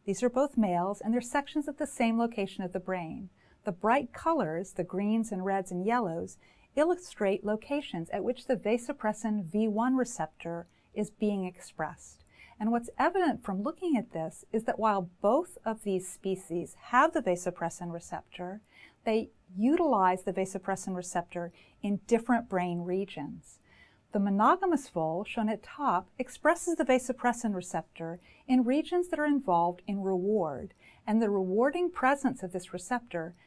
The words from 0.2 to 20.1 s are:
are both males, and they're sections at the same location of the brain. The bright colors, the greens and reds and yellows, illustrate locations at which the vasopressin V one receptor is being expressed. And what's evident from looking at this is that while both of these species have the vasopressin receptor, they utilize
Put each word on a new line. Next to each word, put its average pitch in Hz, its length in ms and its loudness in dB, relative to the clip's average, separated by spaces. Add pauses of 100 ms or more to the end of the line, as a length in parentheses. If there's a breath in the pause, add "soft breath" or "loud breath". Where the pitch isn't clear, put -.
are 247 60 2
both 277 280 2
males, 190 420 2
and 220 140 0
they're 240 80 2
sections 285 480 -2
at 294 80 -8
the 294 100 -2
same 226 320 0
location 208 460 -2
of 175 80 -8
the 185 80 -4
brain. 180 480 -6 (340 soft breath)
The 208 80 -4
bright 240 400 2
colors, 190 640 0
the 180 100 -4
greens 208 480 0
and 185 140 -4
reds 196 260 0
and 180 140 -4
yellows, 190 520 -2 (380 soft breath)
illustrate 294 680 0
locations 214 640 -4
at 202 140 -4
which 247 240 -4
the 247 100 2
vasopressin 214 880 -2
V 208 220 0
one 226 280 2
receptor 170 720 -4 (260 soft breath)
is 208 180 -2
being 208 340 -2
expressed. - 800 -10 (340 loud breath)
And 220 120 0
what's 240 180 0 (100)
evident 330 440 2
from 196 200 -4
looking 330 340 0
at - 140 -4
this 160 400 -6
is 226 140 0
that - 140 -2
while 196 300 2 (120)
both 277 440 2
of 220 180 -4
these 185 240 -2
species 180 680 -6 (100)
have 294 280 4
the 311 80 2
vasopressin 175 680 -2
receptor, 180 680 -10 (440 loud breath)
they 226 240 0 (280)
utilize 220 680 4